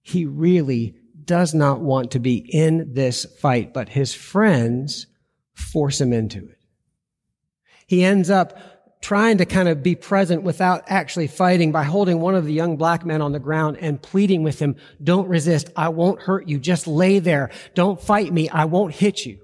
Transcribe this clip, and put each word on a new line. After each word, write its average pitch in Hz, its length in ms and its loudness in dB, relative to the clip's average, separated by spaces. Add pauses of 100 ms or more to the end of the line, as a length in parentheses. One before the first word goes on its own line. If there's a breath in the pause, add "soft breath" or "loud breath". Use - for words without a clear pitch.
He 175 240 -4
really 143 680 0 (280)
does 175 300 0
not 143 300 2
want 131 300 0
to 135 60 -2
be 123 180 0
in 160 580 0
this 127 320 -2 (120)
fight, 123 360 0
but 117 160 -8
his 139 240 -2
friends 143 960 0 (440)
force - 480 -4
him 123 140 0
into 110 240 -4
it. - 200 -20 (1300 soft breath)
He 180 160 2
ends 185 280 4
up 185 280 2 (440 loud breath)
trying 214 340 2
to 180 80 4
kind 180 240 0
of 151 140 -2
be 170 140 0
present 190 480 0
without 180 420 0
actually 175 400 -2
fighting 175 460 2
by 156 100 0
holding 175 380 0
one 185 160 0
of 175 80 0
the 151 80 -4
young 160 240 -2
black 165 280 0
men 156 160 -2
on 143 120 -2
the 147 80 -6
ground 151 400 -2
and 147 200 -4
pleading 190 440 0
with 151 160 -2
him, 147 160 0 (260 loud breath)
"Don't 180 240 2
resist. 165 480 0
I 165 140 -2
won't 170 340 0
hurt 190 240 -2
you. 147 140 -2
Just 165 260 -2
lay 180 320 2
there. 151 320 0 (240 loud breath)
Don't 185 260 0
fight 202 320 0
me. 160 160 0
I 160 180 0
won't 175 280 0
hit 202 320 0
you." 98 180 -16